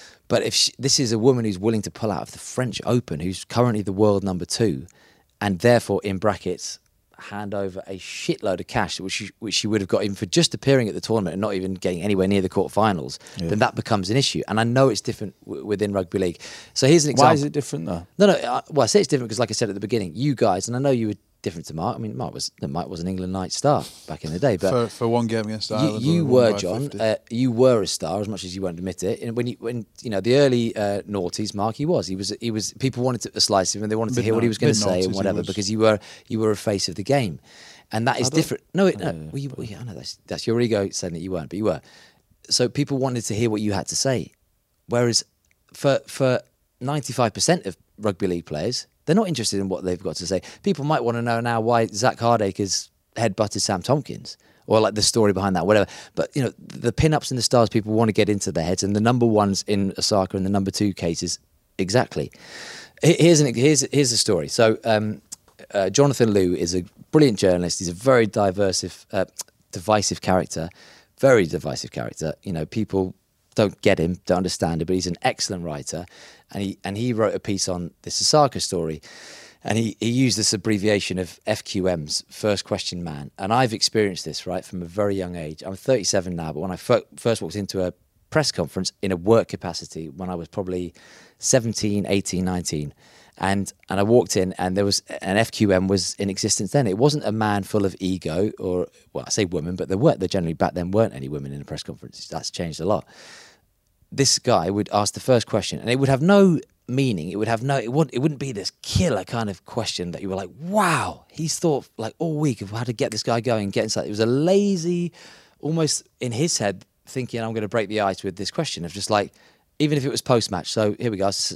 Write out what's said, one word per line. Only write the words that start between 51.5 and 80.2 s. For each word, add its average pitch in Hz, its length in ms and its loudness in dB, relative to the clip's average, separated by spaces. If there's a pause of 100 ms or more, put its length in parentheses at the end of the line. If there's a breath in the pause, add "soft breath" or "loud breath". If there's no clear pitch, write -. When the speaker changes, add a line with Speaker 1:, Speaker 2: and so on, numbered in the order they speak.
Speaker 1:
why 113 260 2
Zach 107 320 0
Hardaker's 107 720 0 (240)
head 110 200 0
butted 104 280 -2
Sam 92 180 -2
Tompkins, - 560 -4 (300 soft breath)
or, 110 120 6
like, 104 140 4
the 107 80 0
story 104 320 4
behind 95 220 0
that, 85 100 0
whatever. 101 220 6 (260 loud breath)
But, - 220 -2
you 139 80 0
know, 113 160 -4
the - 340 -4
pin-ups 156 380 2
and 127 80 -2
the - 20 -2
stars, 117 280 4
people 110 240 -2
wanna 110 180 4
get 104 180 2
into 101 220 -2
their 80 120 0
heads, 90 200 -2
and 101 120 0
the 104 60 2
number 120 240 4
ones 104 420 2
in 98 300 0
Osaka 98 400 0
and 95 80 0
the 95 60 0
number 98 180 0
two 101 240 0
cases, 87 460 -4 (400)
exactly. 95 520 0 (720 loud breath)
He-, 160 180 6
here's 160 220 8
an, 127 140 2
here's, 143 260 4 (100)
here's 131 200 2
the 110 60 -2
story. 82 300 0
So, 113 360 4
um, 107 400 0 (500)
uh, 95 160 2
Jonathan 127 440 4
Liew 92 220 4
is 87 200 -2
a 90 80 0 (280)
brilliant 139 280 6
journalist. 87 400 2
He's 87 100 -6
a 87 40 -6
very 117 340 4
diversive, 95 840 0
uh, 95 140 0 (460)
divisive 101 500 0
character, 85 480 0 (500 soft breath)
very 107 280 6
divisive 73 440 -6
character. 71 420 -6 (100)
You 95 100 -6
know, 78 120 -4
people 95 500 -2 (400)
don't 104 260 2
get 95 180 4
him, 87 260 0
don't 90 120 2
understand 85 440 -2
him, 82 40 -4
but 92 80 -2
he's 90 140 -2
an 85 140 -6
excellent 98 420 -2
writer. 80 420 -8 (460 loud breath)
And 98 120 -6
he, 98 200 -4
and 98 140 -6
he 120 160 -2
wrote 107 220 2
a 92 40 -6
piece - 280 -4
on 90 240 -4 (120)
this - 180 -6
Osaka 147 380 4
story. 80 420 -4 (600 loud breath)
And 107 140 -2
he, 113 220 -2
he 110 100 0
used 120 280 2